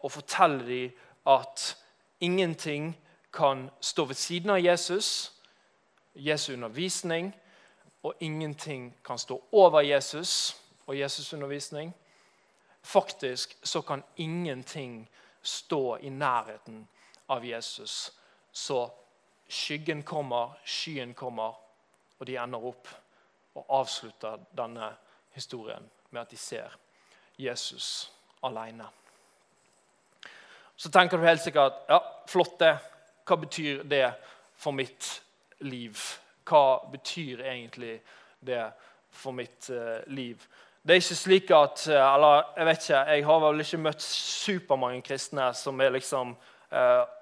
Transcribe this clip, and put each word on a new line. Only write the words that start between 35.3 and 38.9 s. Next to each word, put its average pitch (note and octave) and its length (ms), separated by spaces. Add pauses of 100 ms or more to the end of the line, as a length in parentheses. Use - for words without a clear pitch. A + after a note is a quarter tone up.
liv? B2 380 (460)
Hva C3+ 480
betyr C3+ 500
egentlig A#2 580 (400)
det B2 220 (480)